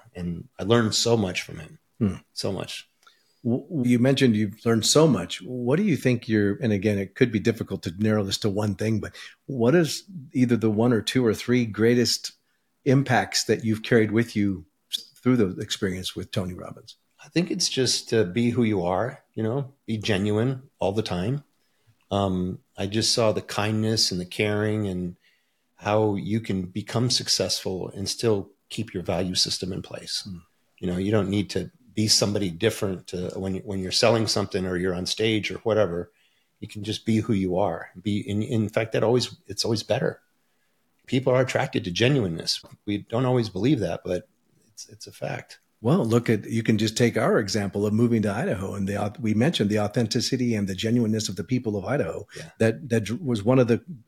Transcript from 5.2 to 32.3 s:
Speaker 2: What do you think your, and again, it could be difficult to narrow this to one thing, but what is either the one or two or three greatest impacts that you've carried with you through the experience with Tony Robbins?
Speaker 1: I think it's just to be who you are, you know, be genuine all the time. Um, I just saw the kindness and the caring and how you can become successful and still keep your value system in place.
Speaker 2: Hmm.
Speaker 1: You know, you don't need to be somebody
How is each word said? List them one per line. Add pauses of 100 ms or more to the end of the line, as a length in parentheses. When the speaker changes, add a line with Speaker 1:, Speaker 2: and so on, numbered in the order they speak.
Speaker 2:
What
do
you
think
your,
and
again,
it
could
be
difficult
to
narrow
this
to
one
thing,
but (300)
what
is (280)
either
the
one
or
two
or
three
greatest (520)
impacts
that
you've
carried
with
you (560)
through
the
experience
with
Tony
Robbins? (280)
Speaker 1:
I
think
it's
just
to
be
who
you
are, (100)
you
know, (120)
be
genuine (160)
all
the
time. (640)
Um, (180)
I
just
saw
the
kindness
and
the
caring
and (580)
how
you
can
become
successful
and
still (200)
keep
your
value
system
in
place.
Speaker 2:
Hmm. (400)
Speaker 1:
You
know,
you
don't
need
to (220)
be
somebody